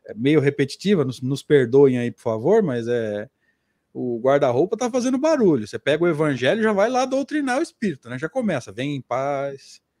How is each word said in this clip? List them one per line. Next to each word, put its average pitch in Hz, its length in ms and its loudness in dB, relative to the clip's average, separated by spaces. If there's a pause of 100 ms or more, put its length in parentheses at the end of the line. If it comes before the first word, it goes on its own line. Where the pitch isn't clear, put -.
é 110 60 -14
meio 143 260 2
repetitiva, 143 640 0
nos, 123 180 -8
nos 131 200 -4
perdoem 135 560 4
aí, 120 120 -4
por - 100 -14
favor, 127 440 0
mas 120 240 -4
é, 110 420 -4 (640)
o 123 280 -6
guarda-roupa 139 560 2
tá 247 140 -2
fazendo 254 280 0
barulho. 226 480 2
Você 117 120 -10
pega 151 260 0
o 175 40 4
evangelho 151 520 0
e 214 40 0
já 220 80 2
vai 202 160 2
lá 254 160 0
doutrinar 269 540 -2
o 320 40 -2
espírito, 175 460 -8
né? 123 100 -8
Já 156 100 -4
começa, 190 440 -4
"Vem 139 240 -6
em 131 60 -8
paz. 139 800 -6 (180)